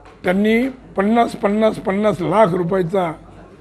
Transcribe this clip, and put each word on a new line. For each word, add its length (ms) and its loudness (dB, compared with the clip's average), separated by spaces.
त्यांनी 460 2
पन्नास, 640 -2
पन्नास, 400 0
पन्नास 460 -2
लाख 260 4
रुपयाचा 640 -2